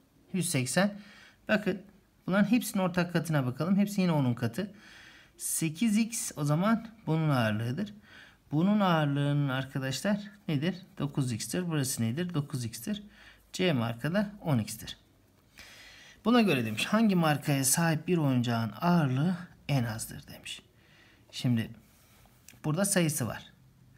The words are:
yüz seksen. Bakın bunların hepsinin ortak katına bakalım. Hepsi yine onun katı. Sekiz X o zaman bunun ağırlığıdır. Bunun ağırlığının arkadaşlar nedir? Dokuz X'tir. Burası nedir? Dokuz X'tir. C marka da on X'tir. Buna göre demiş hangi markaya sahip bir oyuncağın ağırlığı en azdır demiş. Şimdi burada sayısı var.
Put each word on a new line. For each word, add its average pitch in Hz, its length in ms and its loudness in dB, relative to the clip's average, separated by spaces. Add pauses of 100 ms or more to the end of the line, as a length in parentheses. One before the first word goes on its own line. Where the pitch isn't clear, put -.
(340)
yüz 175 160 -2
seksen. 180 500 0 (480)
Bakın 208 340 0 (460)
bunların 190 240 2
hepsinin 214 320 0
ortak 175 300 0
katına 156 320 0
bakalım. 156 300 -2
Hepsi 202 260 2
yine 180 100 4
onun 135 220 2
katı. 120 380 -4 (680)
Sekiz 202 600 -2
X - 380 -2
o 151 80 -4
zaman 180 440 2 (200)
bunun 156 220 2
ağırlığıdır. 120 640 0 (580)
Bunun 190 280 2
ağırlığının 143 680 2
arkadaşlar 135 720 -2 (260)
nedir? 160 280 0 (240)
Dokuz 139 320 -2
X'tir. 175 360 -4
Burası 139 360 -2
nedir? 165 300 -2
Dokuz 143 320 -4
X'tir. - 380 -8 (500)
C 180 200 0
marka 117 400 -2
da 208 180 -2 (100)
on 139 180 2
X'tir. - 380 -8 (1300)
Buna 240 160 6
göre 143 240 2
demiş 110 200 -4
hangi 214 300 4
markaya 147 500 2
sahip 165 420 2
bir 180 100 2
oyuncağın 120 540 2 (100)
ağırlığı 170 560 2 (300)
en 135 160 2
azdır 110 440 -8
demiş. - 340 -16 (720)
Şimdi 117 380 0 (960)
burada 156 200 0
sayısı 165 420 0
var. - 160 -8 (540)